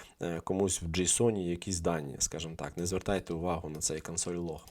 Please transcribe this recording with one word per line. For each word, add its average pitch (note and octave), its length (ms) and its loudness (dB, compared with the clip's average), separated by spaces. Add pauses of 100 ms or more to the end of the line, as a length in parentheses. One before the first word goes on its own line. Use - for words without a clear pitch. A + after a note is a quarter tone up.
(220)
е, E2+ 220 -2
комусь F#2+ 380 2
в F2 40 -4
json F2+ 520 4
якісь F2 420 0
дані, D#2+ 400 0
скажімо D#2+ 380 -2
так. - 200 -6
Не F2 80 0
звертайте F#2 480 0
увагу E2 360 0
на D#2 100 -6
цей D#2 200 0
консоль F2 360 -4
лог, E2+ 360 -4